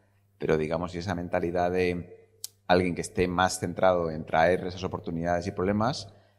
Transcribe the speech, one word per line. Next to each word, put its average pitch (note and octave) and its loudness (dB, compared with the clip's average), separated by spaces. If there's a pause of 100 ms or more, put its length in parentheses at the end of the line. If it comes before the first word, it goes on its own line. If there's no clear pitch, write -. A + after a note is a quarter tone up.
(380)
Pero, D#2 2
digamos, E2 -2
y E2+ -4
esa F2+ -4
mentalidad F2 0
de F2+ -2 (380)
alguien F2+ 4
que F2 -6
esté F2+ 0
más F2+ 0
centrado F2 2
en D#2 -8
traer E2+ 4
esas F2+ -8
oportunidades F2 -4
y F#2+ -4
problemas G#2 -2 (260)